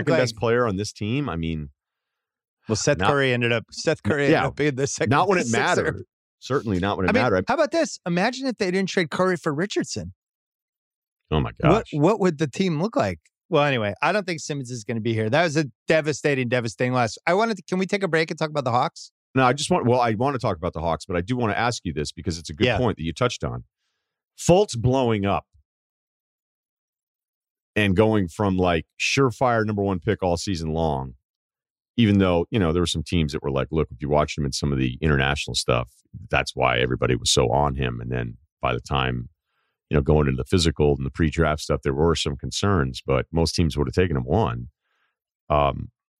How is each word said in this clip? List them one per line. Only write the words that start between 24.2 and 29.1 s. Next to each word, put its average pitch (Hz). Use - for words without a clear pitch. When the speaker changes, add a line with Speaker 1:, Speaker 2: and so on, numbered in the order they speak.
Speaker 1:
Fultz 180
blowing 117
up 98
and 101
going 107
from, 95
like, 87
surefire 120